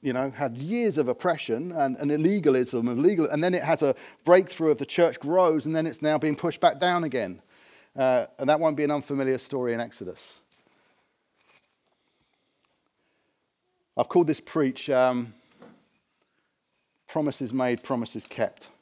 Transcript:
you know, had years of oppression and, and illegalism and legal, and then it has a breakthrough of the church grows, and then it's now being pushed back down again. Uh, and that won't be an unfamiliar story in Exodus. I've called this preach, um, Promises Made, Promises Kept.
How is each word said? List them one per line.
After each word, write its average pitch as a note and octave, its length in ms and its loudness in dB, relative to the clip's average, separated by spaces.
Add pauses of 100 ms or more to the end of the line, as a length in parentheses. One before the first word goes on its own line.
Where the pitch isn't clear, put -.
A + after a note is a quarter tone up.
you C3+ 120 -4
know, C3 180 -2
had C3 260 -6
years F#3+ 400 -2
of C3+ 120 2
oppression D3+ 640 -2
and, C#3 240 -2
and C#3+ 140 -2
illegalism C#3+ 800 2
and B2 140 -2
legal, E3+ 240 2
and D3+ 160 -2
then F3+ 100 2
it E3+ 100 -2
has D#3 200 0
a C#3 120 2 (300)
breakthrough F3 460 4
of C#3+ 80 2
the C3+ 80 -6
church - 320 2
grows, D#3+ 480 2
and D#3 80 -2
then D#3+ 120 0
it's - 160 -10
now D3+ 140 2
being D3+ 200 0
pushed - 240 -4
back C#3+ 180 4
down F3 240 0
again. G#2+ 400 -4 (540)
Uh, B2+ 300 2 (120)
and C3+ 100 -2
that D3+ 120 4
won't D#3 160 0
be D3+ 80 0
an C#3+ 60 0
unfamiliar C3+ 480 -2
story B2 360 -4
in A#2 60 -4
Exodus. - 600 -12 (3500)
I've B2 120 0
called F3 200 4
this D#3 120 -2
preach, C3+ 480 -2
um, B2+ 460 0 (1700)
Promises C#3 480 -4
Made, B2 300 -2
Promises A#2 420 -6
Kept. - 440 -8 (100)